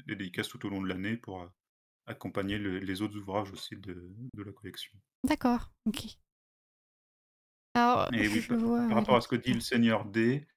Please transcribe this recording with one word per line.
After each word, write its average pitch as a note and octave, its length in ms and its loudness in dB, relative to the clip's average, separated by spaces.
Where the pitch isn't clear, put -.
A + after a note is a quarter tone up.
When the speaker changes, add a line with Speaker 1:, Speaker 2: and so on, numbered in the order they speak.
Speaker 1:
des A2 100 -6
dédicaces G2 320 -6
tout - 180 -12
au G2+ 40 -6
long G2 120 -4
de F#2 60 -4
l'année F#2+ 280 -4
pour, F#2+ 260 -10
heu, E2 80 -16
accompagner G2+ 520 -6
le, G2 220 -4
les F#2+ 220 -6
autres G#2 160 -4
ouvrages G2 340 -4
aussi F#2+ 240 -12
de, F2+ 340 -14
de G#2 100 -10
la G2+ 80 -12
collection. - 400 -14
Speaker 2:
D'accord, A#3+ 460 -2
ok. - 320 -4
Alors, A#3+ 380 4
Speaker 1:
Et G#3+ 140 4
Speaker 2:
je, - 20 4
Speaker 1:
oui, A3 140 2
Speaker 2:
je A#3+ 140 -2
Speaker 1:
pa-, - 0 -
Speaker 2:
vois, A#3 300 2
Speaker 1:
par G#3+ 100 2
Speaker 2:
ouais, - 0 -
Speaker 1:
rapport - 180 6
Speaker 2:
les - 20 10
Speaker 1:
à A#2 40 6
ce - 80 -4
que B2 80 2
dit B2+ 180 2
le A#2+ 60 0
Speaker 2:
collecteurs. - 0 -
Speaker 1:
seigneur A#2 440 4
D, A2+ 420 2